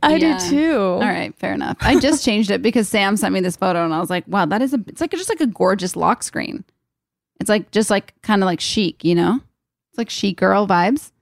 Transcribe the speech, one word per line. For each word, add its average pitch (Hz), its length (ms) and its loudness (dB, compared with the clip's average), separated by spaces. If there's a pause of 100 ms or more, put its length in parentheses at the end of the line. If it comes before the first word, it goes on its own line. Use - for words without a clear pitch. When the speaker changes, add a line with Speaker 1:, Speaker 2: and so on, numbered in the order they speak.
Speaker 1:
I 302 120 4
Speaker 2:
Yeah. 311 240 2
Speaker 1:
do 349 100 -4
too. 302 300 2
Speaker 2:
All 185 200 0
right, 202 380 -2
fair 202 160 -4
enough. - 280 -4
I 302 180 4
just 233 240 2
changed 214 260 2
it 202 120 0
because 240 260 0
Sam 202 300 0
sent 190 160 -2
me 190 80 0
this 180 160 -2
photo 175 260 0
and 160 100 -2
I 156 60 0
was 143 100 -4
like, 180 180 -4
"Wow, 185 180 0
that 196 160 -2
is 269 120 0
a, 254 140 -2
it's - 140 -16
like, 339 100 -4
just 370 180 -6
like 370 120 -4
a 277 60 2
gorgeous 185 500 0
lock 170 260 0
screen." - 400 -8 (760)
It's - 80 -2
like, 185 220 0
just - 180 0
like, 202 320 -2
kinda 202 240 2
like 175 160 0
chic, - 420 -2
you 175 120 2
know? 175 240 2 (500)
It's - 80 -12
like 233 120 -6
chic 196 280 -4
girl 196 300 2
vibes. 190 440 2 (100)